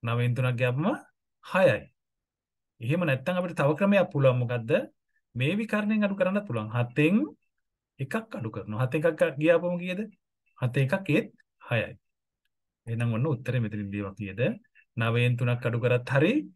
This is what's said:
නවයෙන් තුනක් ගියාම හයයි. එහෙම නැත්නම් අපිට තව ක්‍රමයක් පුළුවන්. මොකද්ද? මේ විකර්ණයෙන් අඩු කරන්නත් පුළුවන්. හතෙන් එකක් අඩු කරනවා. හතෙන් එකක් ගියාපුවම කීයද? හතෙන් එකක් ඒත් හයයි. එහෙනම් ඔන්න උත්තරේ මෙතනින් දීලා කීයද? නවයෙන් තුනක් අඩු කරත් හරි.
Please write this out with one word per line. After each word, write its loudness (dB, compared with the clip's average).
නවයෙන් 0
තුනක් 0
ගියාම 0
හයයි. 6
එහෙම 0
නැත්නම් -2
අපිට -6
තව 4
ක්‍රමයක් 4
පුළුවන්. 4
මොකද්ද? -4
මේ 0
විකර්ණයෙන් 0
අඩු 0
කරන්නත් 0
පුළුවන්. -4
හතෙන් 2
එකක් -10
අඩු -6
කරනවා. -4
හතෙන් -2
එකක් -2
ගියාපුවම 4
කීයද? -6
හතෙන් 0
එකක් -2
ඒත් 0
හයයි. 0
එහෙනම් -2
ඔන්න 0
උත්තරේ -2
මෙතනින් -4
දීලා -6
කීයද? -6
නවයෙන් 2
තුනක් 0
අඩු -2
කරත් 0
හරි. 4